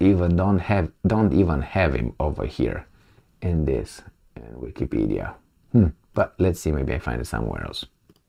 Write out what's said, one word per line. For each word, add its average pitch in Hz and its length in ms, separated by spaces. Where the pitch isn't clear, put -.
even, 87 360
don't 95 220
have, 90 320
don't 107 280
even 82 260
have 80 340
him 58 240
over 69 280
here - 400
in 82 240
this, 62 340
in 57 180
Wikipedia. 52 800
Hmm. 104 160
But - 240
let's 92 220
see, 80 120
maybe 69 220
I - 40
find 60 220
it 60 60
somewhere 50 400
else. - 180